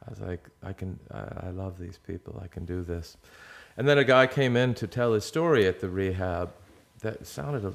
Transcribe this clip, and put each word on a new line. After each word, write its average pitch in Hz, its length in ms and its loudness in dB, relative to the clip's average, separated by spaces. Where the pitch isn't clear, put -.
I - 40 -14
was 98 100 -14
like, 90 280 -8
"I 98 100 -10
can, 95 260 -10
I, - 340 -10
I 92 40 -6
love 92 280 -8
these 87 200 -12
people. 90 440 -12
I 92 60 -12
can - 160 -10
do 90 180 -4
this." 85 340 -6
And 131 120 2
then 143 100 8
a 135 60 6
guy 131 240 8
came 127 280 2
in 123 180 4
to 113 120 -4
tell 120 280 0
his 107 100 0
story 160 420 4
at - 140 2
the 95 80 -4
rehab 92 640 -2
that - 260 -6
sounded 143 380 -6
a, 95 100 -4